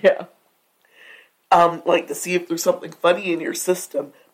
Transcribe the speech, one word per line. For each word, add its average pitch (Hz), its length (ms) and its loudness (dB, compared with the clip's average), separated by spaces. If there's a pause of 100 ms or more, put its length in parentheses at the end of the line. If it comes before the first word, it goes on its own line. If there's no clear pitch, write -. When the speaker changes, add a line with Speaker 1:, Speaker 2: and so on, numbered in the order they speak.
Speaker 1:
Yeah. 185 240 2 (1200)
Speaker 2:
Um, 170 360 4
like, 170 220 0
to 143 60 -10
see 175 200 -4
if 175 140 -2
there's 165 140 -4
something 175 300 0
funny 180 400 0
in 165 80 -4
your 170 140 -6
system. - 580 -4 (220)